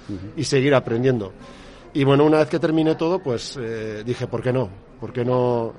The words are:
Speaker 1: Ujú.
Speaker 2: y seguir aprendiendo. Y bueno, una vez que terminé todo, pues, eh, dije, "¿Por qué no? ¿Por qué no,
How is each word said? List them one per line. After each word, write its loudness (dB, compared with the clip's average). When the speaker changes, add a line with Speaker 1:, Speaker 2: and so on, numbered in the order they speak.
Speaker 1:
Ujú. -10
Speaker 2:
y -4
seguir 2
aprendiendo. 0
Y 0
bueno, 6
una 6
vez 2
que -2
terminé 2
todo, 0
pues, -6
eh, -8
dije, -4
"¿Por -4
qué 0
no? 0
¿Por -10
qué -4
no, 0